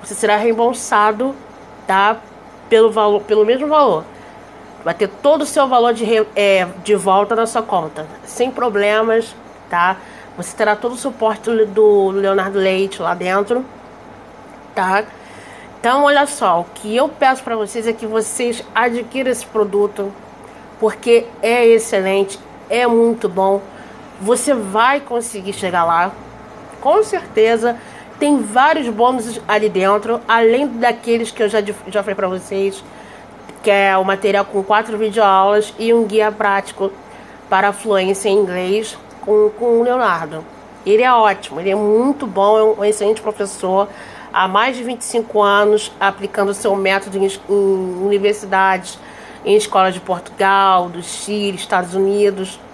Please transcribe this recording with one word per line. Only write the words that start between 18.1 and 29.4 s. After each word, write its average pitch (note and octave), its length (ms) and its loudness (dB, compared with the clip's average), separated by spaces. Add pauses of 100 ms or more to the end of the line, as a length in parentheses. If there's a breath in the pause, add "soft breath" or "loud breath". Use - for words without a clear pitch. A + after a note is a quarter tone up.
adquiram B3 560 -2
esse A#3+ 160 -4
produto, G3+ 680 -2 (680 loud breath)
porque A#3 480 2 (160)
é A#3 240 4
excelente, G3 720 2 (300)
é A#3+ 180 0
muito A#3 420 2
bom. F#3+ 320 0 (580 loud breath)
Você B3 360 0
vai A3+ 440 0
conseguir A#3 540 -8
chegar F3+ 300 -2
lá, E3+ 280 0 (680)
com F4+ 220 2
certeza. A#3 720 0 (420 loud breath)
Tem D4 180 2
vários B3+ 500 0
bônus A#3 600 -2